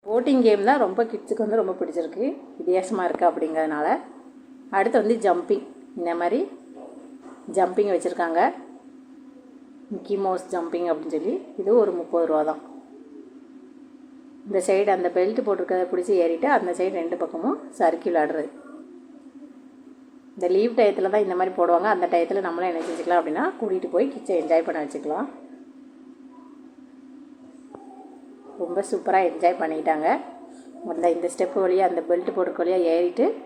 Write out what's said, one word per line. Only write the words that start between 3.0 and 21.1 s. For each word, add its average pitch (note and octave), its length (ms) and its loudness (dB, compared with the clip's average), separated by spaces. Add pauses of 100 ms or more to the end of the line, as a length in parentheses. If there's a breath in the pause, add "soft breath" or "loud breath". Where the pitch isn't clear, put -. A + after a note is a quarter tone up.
இருக்கு E3+ 220 4
அப்படிங்கிறதுனால. D#3 540 -2 (920)
அடுத்து A3+ 240 2
வந்து A3 240 2
ஜம்பிங், F3 380 2 (360)
இந்த E3+ 100 -2 (120)
மாதிரி G#3 180 0 (1160)
ஜம்பிங் F#3+ 360 2
வச்சுருக்காங்க, E3+ 480 0 (1500)
மிக்கி G3+ 220 -4 (100)
மவுஸ் F#3 280 -2
ஜம்பிங் E3+ 380 -4
அப்படின்னு D#3 240 -4
சொல்லி. F3+ 180 -2 (280)
இது G3 100 2 (120)
ஒரு G3 160 2
முப்பது E3+ 300 0
ரூபா D#3 200 2
தான். D3+ 120 -6 (1900)
இந்த G3 200 0
சைடு G3+ 280 4
அந்த F3+ 200 0
பெல்ட் G3+ 300 2
போட்டிருக்கத F#3 460 0
பிடிச்சி F3+ 220 0 (100)
ஏறிட்டு E3 240 2 (100)
அந்த F3+ 220 0
சைடு F#3+ 220 0
ரெண்டு E3+ 200 -4
பக்கமும் F#3 360 -2 (200)
சறுக்கி E3 320 2
விளையாடுறது. D3+ 400 0 (1900)
இந்த F#3 200 -4
லீவ் A#3 240 2
டயத்துல G3 340 4